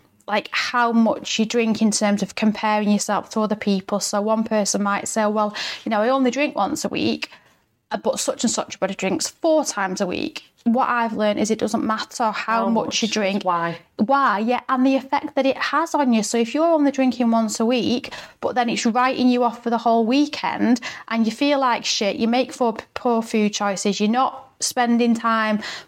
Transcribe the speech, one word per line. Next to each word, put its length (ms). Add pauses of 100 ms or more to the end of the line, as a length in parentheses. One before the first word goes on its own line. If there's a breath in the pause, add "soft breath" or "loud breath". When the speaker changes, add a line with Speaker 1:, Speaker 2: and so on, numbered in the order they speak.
(280 loud breath)
Speaker 1:
like, 240
how 400
much 460
you 80
drink 340
in 120
terms 300
of 120
comparing 560
yourself 400
to 100
other 160
people. 440
So 200
one 240
person 380
might 260
say, 160
"Well, 300 (280 loud breath)
you 60
know, 140
I 80
only 200
drink 240
once 300
a 60
week, 400 (600 soft breath)
uh, 60
but 240
such 240
and 60
such 280
body 160
drinks 340
four 360
times 380
a 40
week." 460 (120)
What 240
I've 260
learned 260
is 100
it 80
doesn't 260
matter 400
how 80 (320)
Speaker 2:
How 40
Speaker 1:
much 340
you 60
Speaker 2:
much, 60
Speaker 1:
drink. 220
Speaker 2:
it's 80
why. 340 (180)
Speaker 1:
Why, 420
yeah, 300
and 180
the 100
effect 380
that 120
it 100
has 380
on 180
you. 100
So 160
if 160
you're 120
only 240
drinking 400
once 300
a 60
week, 460 (280 loud breath)
but 140
then 140
it's 180
writing 420
you 160
off 180
for 80
the 80
whole 280
weekend 760 (280 loud breath)
and 180
you 60
feel 260
like 260
shit, 320
you 120
make 280
poor, 200 (180)
poor 280
food 300
choices, 480
you're 100
not 380 (120)
spending 540
time 460 (280 loud breath)